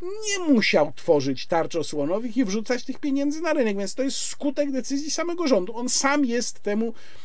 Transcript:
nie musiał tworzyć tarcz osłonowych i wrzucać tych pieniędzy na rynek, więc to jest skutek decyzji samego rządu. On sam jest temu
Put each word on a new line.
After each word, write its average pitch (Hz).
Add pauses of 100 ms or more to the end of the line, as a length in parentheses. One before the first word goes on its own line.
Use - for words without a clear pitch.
nie 392
musiał 170
tworzyć 139
tarcz 160
osłonowych 170
i 262
wrzucać 220
tych -
pieniędzy 285
na 320
rynek, 220
więc 202
to 262
jest 269
skutek 285
decyzji 269
samego 339
rządu. 214
On 240
sam 285
jest 233
temu 220 (320)